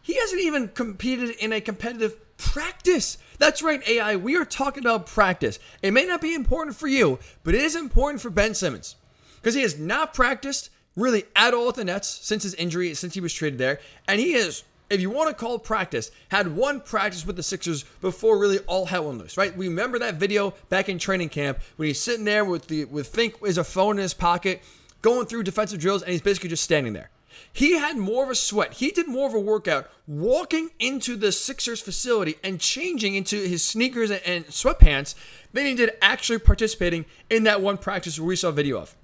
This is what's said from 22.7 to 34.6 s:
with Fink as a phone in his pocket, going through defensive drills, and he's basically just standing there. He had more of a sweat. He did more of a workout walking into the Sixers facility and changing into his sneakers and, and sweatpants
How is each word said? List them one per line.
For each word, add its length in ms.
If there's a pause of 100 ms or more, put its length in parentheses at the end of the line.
with 220
Fink 280 (100)
as 100
a 80
phone 320
in 60
his 120
pocket, 480 (380)
going 260
through 180
defensive 360
drills, 220
and 80
he's 100
basically 300
just 140
standing 280
there. 180 (440)
He 240
had 180
more 260
of 80
a 40
sweat. 400
He 160
did 180
more 180
of 80
a 60
workout 500 (160)
walking 720
into 380
the 160
Sixers 480
facility 640
and 160
changing 540
into 220
his 280
sneakers 460
and, 140
and 240
sweatpants 680 (380)